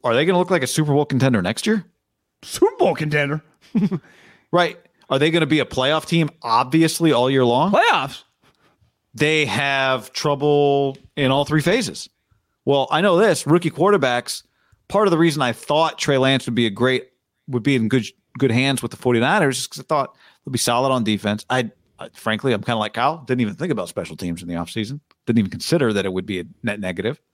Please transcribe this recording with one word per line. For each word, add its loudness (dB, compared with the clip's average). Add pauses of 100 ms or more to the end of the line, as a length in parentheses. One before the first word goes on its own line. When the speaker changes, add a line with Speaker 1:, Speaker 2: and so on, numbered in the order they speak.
Speaker 1:
Are 2
they 2
gonna 2
look 0
like 2
a -4
Super 0
Bowl 2
contender 2
next -4
year? 0 (580)
Speaker 2:
Super 0
Bowl 2
contender? -2 (320)
<laughs> 2 (720)
Speaker 1:
Right. 0 (320)
Are 2
they 2
gonna 2
be 2
a 0
playoff 0
team, 0 (120)
obviously, 2
all 2
year 2
long? 2
Speaker 2:
Playoffs? 0 (920)
Speaker 1:
They 2
have -2
trouble 2 (180)
in 0
all 2
three 0
phases. -2 (540)
Well, 0
I 0
know 4
this. 2
Rookie 2
quarterbacks, 0 (440)
part 2
of 4
the 2
reason 2
I 0
thought -2
Trey 0
Lance 2
would -4
be 2
a 0
great, -2 (380)
would -4
be 2
in 2
good, 0 (340)
good 2
hands 0
with -8
the -18
forty-niners 0
is -8
'cause -16
I -16
thought -4 (300)
they'll -10
be -2
solid 0
on 2
defense. -2
I, -2 (300)
I, -16
frankly, -2
I'm -4
kinda -2
like -4
Kyle. -2 (100)
Didn't -2
even -4
think -6
about -4
special -10
teams -8
in -14
the -8
offseason. -8 (240)
Didn't 2
even 0
consider 0
that -2
it -4
would -4
be -6
a -8 (180)
net -4
negative. -6 (140)